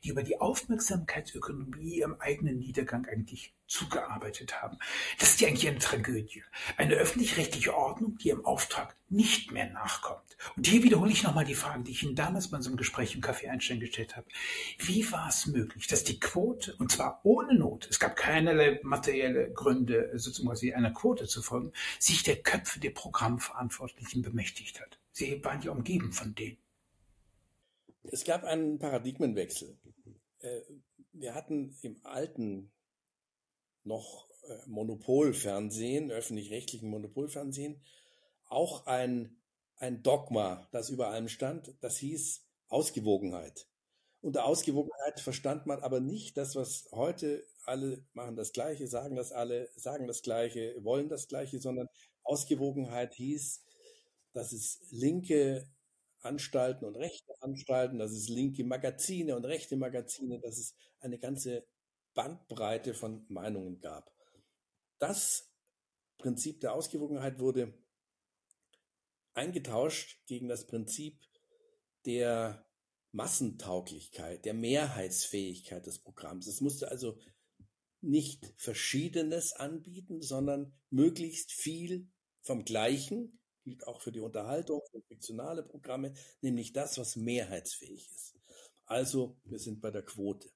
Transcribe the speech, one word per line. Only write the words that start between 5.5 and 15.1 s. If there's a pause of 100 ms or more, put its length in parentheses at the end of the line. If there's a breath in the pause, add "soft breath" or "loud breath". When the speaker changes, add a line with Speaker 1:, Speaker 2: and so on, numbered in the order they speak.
Speaker 1:
eine
Tragödie. (360 loud breath)
Eine
öffentlich-rechtliche
Ordnung,
die
ihrem
Auftrag (140)
nicht
mehr
nachkommt. (180 loud breath)
Und
hier
wiederhole
ich
nochmal
die
Frage,
die
ich
Ihnen
damals
bei
unserem
Gespräch
im
Café
Einstein
gestellt
habe. (520 loud breath)
Wie